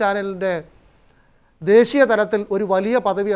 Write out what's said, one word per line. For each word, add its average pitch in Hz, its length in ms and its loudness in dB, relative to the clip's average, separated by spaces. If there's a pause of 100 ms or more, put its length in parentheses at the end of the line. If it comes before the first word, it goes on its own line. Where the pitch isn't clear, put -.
ചാനലിൻ്റെ 196 600 -4 (1000)
ദേശീയ 233 500 4
തലത്തിൽ 208 400 0
ഒരു 202 120 -2 (100)
വലിയ 208 240 0
പദവി 202 380 -2